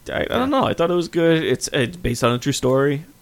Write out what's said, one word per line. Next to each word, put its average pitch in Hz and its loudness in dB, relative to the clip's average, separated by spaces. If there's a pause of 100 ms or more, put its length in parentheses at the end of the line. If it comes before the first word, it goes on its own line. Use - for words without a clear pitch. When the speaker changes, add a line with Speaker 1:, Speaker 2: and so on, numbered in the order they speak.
(100)
Speaker 1:
I, - -4
I - -2
don't 262 -2
Speaker 2:
Yeah. 269 0
Speaker 1:
know. 131 2
I 110 0
thought 170 0
it 175 0
was 170 0
good. 165 2
It's, 117 -2
it's 120 -2
based 120 -2
on 120 4
a 123 -2
true 135 -2
story. 139 0 (180)